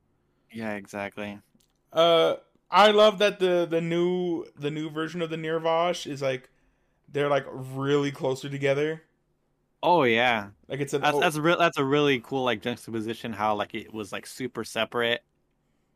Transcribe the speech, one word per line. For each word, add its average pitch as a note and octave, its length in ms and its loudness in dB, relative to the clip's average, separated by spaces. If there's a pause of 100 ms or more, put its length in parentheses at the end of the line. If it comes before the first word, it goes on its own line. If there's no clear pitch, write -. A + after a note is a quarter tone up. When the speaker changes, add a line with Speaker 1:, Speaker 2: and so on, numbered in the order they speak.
(520)
Speaker 1:
Yeah, A2+ 240 -6
exactly. G2+ 640 -10 (520)
Speaker 2:
Uh, E3 440 4 (360)
I G3+ 200 8
love G#3 280 6
that G3+ 200 2
the, F3 300 2
the E3 120 0
new, F3 640 -2 (120)
the D3 140 -6
new D#3 180 -6
version D#3+ 320 -6
of D#3+ 80 -6
the D#3+ 60 -8
Nirvash E3 760 -2
is, C#3 120 -8
like, C3 280 -4 (600)
they're, C#3+ 180 -2
like, C#3 220 2
really C3+ 600 -2
closer C#3 380 -4
together. C#3 540 -2 (760)
Speaker 1:
Oh, D#3+ 220 6
yeah. A2+ 480 2 (180)
Speaker 2:
Like, C3 100 -6
it's C#3+ 140 -6
an C#3+ 80 0
Speaker 1:
That's, D3 160 2
Speaker 2:
o- - 20 2
Speaker 1:
that's D#3+ 180 2
real, E3 200 2
that's E3+ 200 2
a C#3+ 60 2
really C#3 380 2
cool, C3 240 -4
like, A#2 160 -2
juxtaposition, A2+ 720 -8
how, G#2+ 220 0
like, G2+ 200 -6
it G#2 180 -14
was, G#2+ 200 -10
like, G2 120 -10
super A#2+ 380 -8
separate, A#2 600 -2 (720)